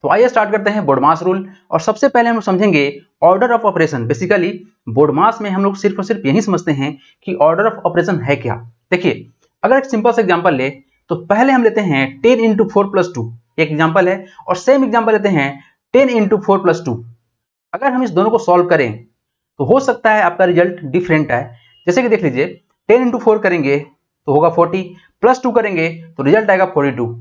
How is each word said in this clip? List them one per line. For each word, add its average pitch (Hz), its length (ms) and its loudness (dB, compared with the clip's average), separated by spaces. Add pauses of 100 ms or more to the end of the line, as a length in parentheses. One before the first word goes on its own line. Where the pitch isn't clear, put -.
तो 214 40 -2
आइए 226 200 2
स्टार्ट 214 220 0
करते 202 200 0
हैं 208 120 -2
BODMAS 156 400 2
रूल। 185 220 -2 (260)
और 165 100 0
सबसे 220 280 0
पहले 233 200 2
हम 233 80 0
लोग 208 60 -4
समझेंगे 185 420 2 (400)
order 196 240 4
of 226 160 0
operation। 156 460 0
Basically, 165 400 0 (380)
BODMAS 151 540 2
में 202 80 -6
हम 190 120 -2
लोग 196 140 0
सिर्फ 196 220 -2
और 190 60 -6
सिर्फ 208 220 -4
यही 135 140 2
समझते 170 320 -2
हैं 139 240 -4 (300)
कि 180 160 -6
order 165 240 2
of 220 200 -4
operation 170 360 0
है 139 140 0
क्या। 110 180 -6 (360)
देखिए, 170 360 -2 (360)
अगर 233 140 2
एक 269 80 0
सिंपल 233 280 0
सा 233 100 0
एग्जांपल 175 320 0
ले, 131 140 -2 (420)
तो 165 60 -2 (100)
पहले 240 260 2
हम 247 120 2
लेते 214 160 2
हैं 135 400 -2
टेन 233 200 4
into 220 280 2
four 202 180 2
plus 185 300 -2
two, 117 80 -6 (340)
एक 156 120 -2
एग्जांपल 160 380 0
है, 190 160 -4 (240)
और 185 80 -2
सेम 262 280 2
एग्जांपल 220 280 0
लेते 202 160 0
हैं 143 200 0 (460)
टेन 262 160 4
into 214 300 2
four 196 200 0
plus 175 260 0
two। 120 100 -4 (760)
अगर 254 200 -2
हम 254 100 -2
इस 226 80 -2
दोनों 185 200 0
को 226 80 0
सॉल्व 180 280 2
करें, 139 380 -2 (540)
तो 139 60 -2
हो 233 160 2
सकता 247 320 0
है 214 100 2
आपका 180 220 2
रिजल्ट 180 420 2
डिफरेंट 156 460 0
आए। 120 180 -4 (360)
जैसे 180 160 0
कि 240 60 0
देख 214 140 2
लीजिए, 139 240 -2 (420)
टेन 247 220 4
into 226 140 -6
four 214 180 2
करेंगे 151 360 0
तो - 540 -10
होगा 156 180 4
फ़ोर्टी, 170 320 0 (380)
प्लस 254 220 2
टू 254 100 0
करेंगे 196 360 0 (280)
तो 139 60 -8
रिजल्ट 202 280 2
आएगा 190 160 4
फ़ोर्टी 143 300 -2
टू। 120 100 -4 (140)